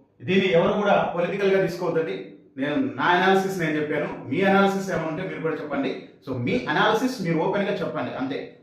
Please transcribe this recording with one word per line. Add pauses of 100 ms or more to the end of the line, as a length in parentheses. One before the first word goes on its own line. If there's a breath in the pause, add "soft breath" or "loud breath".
(280)
దీన్ని (100)
ఎవరు
కూడా (200)
పొలిటికల్గా
తీసుకోవద్దండి. (440)
నేను (220)
నా
అనాలిసిస్
నేను
చెప్పాను, (220)
మీ (120)
అనాలిసిస్
ఏమైనా
ఉంటే
మీరు
కూడా
చెప్పండి. (340)
So (160)
మీ (180)
అనాలిసిస్ (100)
మీరు
ఓపెన్గా
చెప్పండి (100)
అంతే. (240)